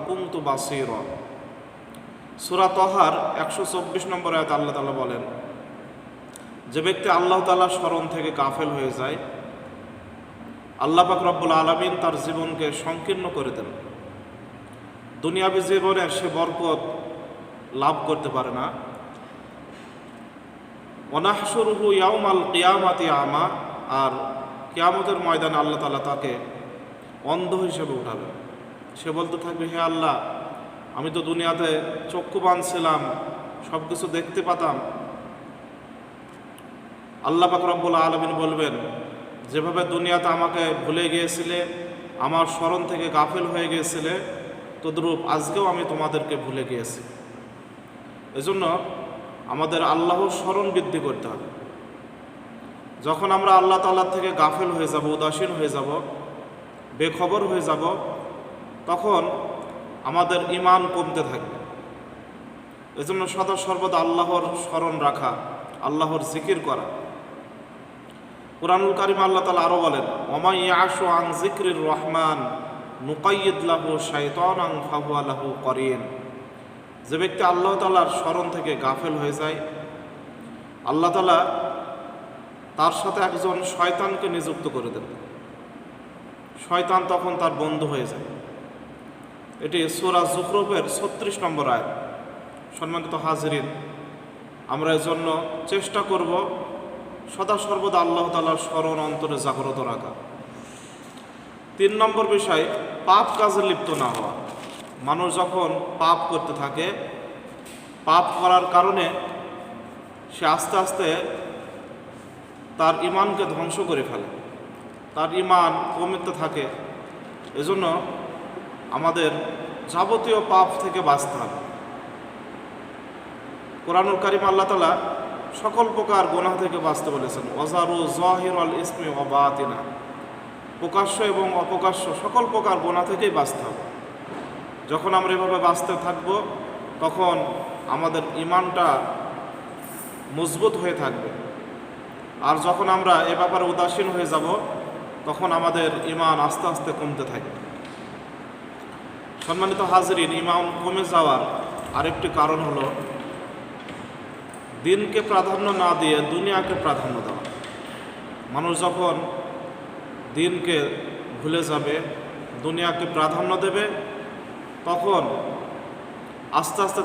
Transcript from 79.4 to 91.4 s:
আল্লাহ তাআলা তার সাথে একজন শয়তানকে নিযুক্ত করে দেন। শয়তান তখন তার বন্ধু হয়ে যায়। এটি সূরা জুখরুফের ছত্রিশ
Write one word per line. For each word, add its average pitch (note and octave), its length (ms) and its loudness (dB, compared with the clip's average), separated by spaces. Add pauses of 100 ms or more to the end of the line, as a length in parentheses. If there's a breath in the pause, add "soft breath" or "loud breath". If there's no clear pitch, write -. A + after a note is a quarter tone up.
আল্লাহ D#3+ 260 4
তাআলা F3 340 6 (1300)
তার D#3+ 140 6
সাথে G3 300 0
একজন F3+ 420 0
শয়তানকে F#3 640 0
নিযুক্ত E3 380 -4
করে B2 220 -4
দেন। A2 120 -6 (1700)
শয়তান F3+ 400 4
তখন F3 300 0
তার E3 200 2
বন্ধু D#3 280 0
হয়ে C#3 180 -2
যায়। - 140 -8 (1400)
এটি D#3+ 280 2
সূরা F3+ 300 4
জুখরুফের F3+ 720 2
ছত্রিশ G3 540 -2